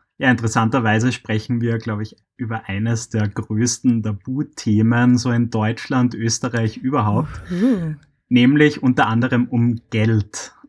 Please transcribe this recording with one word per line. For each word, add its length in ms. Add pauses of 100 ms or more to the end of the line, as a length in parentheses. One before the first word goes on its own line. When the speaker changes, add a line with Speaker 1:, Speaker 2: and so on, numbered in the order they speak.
(180)
Speaker 1:
ja, 120
interessanterweise 800
sprechen 520
wir, 160
glaub 240
ich, 140 (200)
über 320
eines 400
der 200
größten 760
Tabuthemen 1120
so 140
in 180
Deutschland, 680
Österreich 600
überhaupt, 540 (200)
Speaker 2:
Uhu. 440 (340)
Speaker 1:
nämlich 540
unter 240
anderem 420
um 400
Geld. 640 (160)